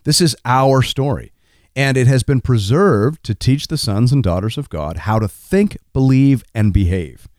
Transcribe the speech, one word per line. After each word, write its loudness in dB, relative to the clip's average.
This 0
is 0
our 2
story, -4
and 0
it 2
has 2
been 0
preserved 0
to -4
teach -2
the -6
sons 0
and 2
daughters -2
of -10
God -8
how -2
to -2
think, -2
believe, 2
and 2
behave. -2